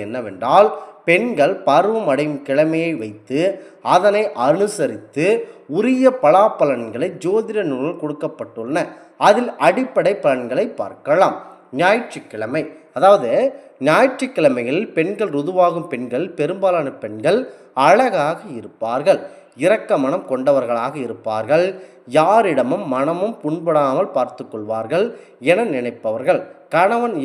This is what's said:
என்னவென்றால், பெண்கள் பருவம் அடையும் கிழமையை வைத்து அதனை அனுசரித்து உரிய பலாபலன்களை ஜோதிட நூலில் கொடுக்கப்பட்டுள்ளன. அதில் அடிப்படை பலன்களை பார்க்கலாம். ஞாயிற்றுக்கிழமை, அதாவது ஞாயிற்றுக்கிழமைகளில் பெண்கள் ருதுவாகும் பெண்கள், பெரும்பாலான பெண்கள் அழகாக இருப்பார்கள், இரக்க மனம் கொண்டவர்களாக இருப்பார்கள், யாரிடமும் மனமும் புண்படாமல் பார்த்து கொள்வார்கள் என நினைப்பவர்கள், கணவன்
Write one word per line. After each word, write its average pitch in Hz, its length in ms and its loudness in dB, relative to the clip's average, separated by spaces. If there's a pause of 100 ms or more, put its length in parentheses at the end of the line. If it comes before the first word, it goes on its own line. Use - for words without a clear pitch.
என்னவென்றால், 120 640 2 (380)
பெண்கள் 180 460 2 (140)
பருவம் 185 440 2
அடையும் 143 360 -2
கிழமையை 160 420 0 (120)
வைத்து 110 380 -6 (540)
அதனை 202 280 4 (240)
அனுசரித்து 151 800 -2 (520)
உரிய 254 320 4 (140)
பலாபலன்களை 147 840 2 (160)
ஜோதிட 208 360 -2 (100)
நூலில் 139 320 -4
கொடுக்கப்பட்டுள்ளன. 147 800 -6 (440)
அதில் 226 220 4 (180)
அடிப்படை 190 460 2 (120)
பலன்களை 131 400 0 (140)
பார்க்கலாம். 143 560 0 (440)
ஞாயிற்றுக்கிழமை, 160 840 -2 (340)
அதாவது 156 340 4 (560)
ஞாயிற்றுக்கிழமைகளில் 165 1080 0
பெண்கள் 185 420 -2
ருதுவாகும் 170 540 0
பெண்கள், 127 360 -6 (100)
பெரும்பாலான 175 500 -2 (160)
பெண்கள் 117 380 -2 (460)
அழகாக 175 520 2 (200)
இருப்பார்கள், 123 600 -2 (360)
இரக்க 196 400 0
மனம் 147 340 -2
கொண்டவர்களாக 131 640 0 (100)
இருப்பார்கள், 113 600 -2 (500)
யாரிடமும் 175 760 2
மனமும் 165 480 -2
புண்படாமல் 156 720 0
பார்த்து 127 300 -4
கொள்வார்கள் 113 600 -4 (460)
என 208 120 2 (120)
நினைப்பவர்கள், 120 680 -2 (320)
கணவன் 226 520 0